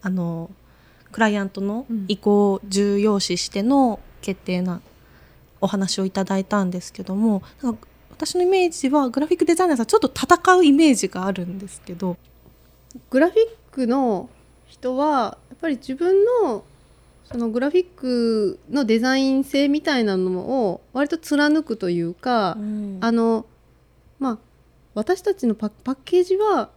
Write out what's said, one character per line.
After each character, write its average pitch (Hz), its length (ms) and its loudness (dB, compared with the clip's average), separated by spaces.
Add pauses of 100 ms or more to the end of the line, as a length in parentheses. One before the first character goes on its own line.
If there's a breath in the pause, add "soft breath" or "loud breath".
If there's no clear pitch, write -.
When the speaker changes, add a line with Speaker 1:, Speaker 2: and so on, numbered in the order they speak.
Speaker 1:
あ 190 80 -6
の、 170 420 -4 (600 soft breath)
ク - 80 -12
ラ 220 100 4
イ 208 80 -2
ア 202 60 -2
ン 196 60 -6
ト 196 120 -10
の 208 240 -6 (220)
意 202 100 -2
向 202 360 4
を 190 140 -4
重 202 320 0
要 208 200 2
視 180 180 -4
し - 120 -6
て 202 140 -4
の 254 360 2 (220)
決 - 200 -6
定 180 200 -2
な 180 200 -4 (800 soft breath)
お 196 60 0
話 196 320 -2
を 190 60 0
い 190 60 -4
た 196 120 -2
だ 190 140 -2
い 190 80 -2
た 202 180 0
ん 185 60 -2
で 180 120 -6
す - 120 -16
け 190 100 -14
ど 185 120 -8
も、 208 260 0 (200 loud breath)
Speaker 2:
う - 40 -6
ん。 247 40 -2
Speaker 1:
な - 20 -4
ん 220 60 -8
か - 100 -20 (240)
私 - 240 -8
の 359 80 2
イ - 20 2
メ 370 220 2
ー 330 40 -2
ジ 277 180 -4
は、 277 200 2
グ 233 100 -4
ラ 302 80 -2
フ - 60 0
ィ - 20 0
ッ 349 40 -12
ク 349 60 2
デ 339 100 2
ザ 370 100 0
イ - 20 2
ナ 330 60 2
ー 262 40 0
さ 233 60 0
ん - 40 -2
ち - 80 0
ょ - 20 6
っ - 20 6
と 277 100 0
戦 359 480 4
う 359 80 6
イ 285 60 8
メ 294 200 6
ー 240 40 6
ジ 196 140 -4
が 185 160 -8
あ 196 60 -2
る 180 140 -6
ん 185 140 -10
で 196 80 -12
す - 160 -20
け 180 120 -14
ど。 175 220 -4 (920)
Speaker 2:
グ 254 100 2
ラ 330 100 6
フ 359 40 -16
ィ - 40 4
ッ - 20 4 (320)
ク 262 160 -2
の 240 420 0 (380)
人 254 280 -8
は、 269 420 0 (120)
や 262 60 -20
っ - 40 -20
ぱ 330 80 -4
り 294 80 -2
自 262 200 -10
分 370 280 2 (200)
の、 226 200 -4 (640)
そ - 120 -12
の 233 120 -2
グ 220 100 -2
ラ 277 120 -2
フ 349 60 2
ィ 370 40 2
ッ 359 140 -4
ク 233 640 0 (100)
の 269 160 0
デ 220 140 2
ザ 262 180 2
イ 269 140 2
ン 269 120 2
性 277 240 0
み 294 140 0
た 285 180 0
い 226 60 2
な 196 100 0
の 185 540 -2
を 170 120 -8 (120)
割 285 160 -2
と 330 80 -4
貫 302 460 0
く 233 120 -6
と 190 140 -4
い 175 120 0
う 170 120 -4
か、 214 440 -2
Speaker 1:
う 214 40 -10
ん。 208 400 -8
Speaker 2:
あ 233 100 0
の、 226 340 0 (720)
ま 262 140 -2
あ、 214 40 -10 (560)
私 277 280 -2
た 403 120 -2
ち 262 140 -2
の 220 80 0
パ-、 214 140 -6
パ - 240 -8
ッ - 120 -8
ケ 359 160 2
ー - 20 4
ジ 370 140 0
は 403 400 0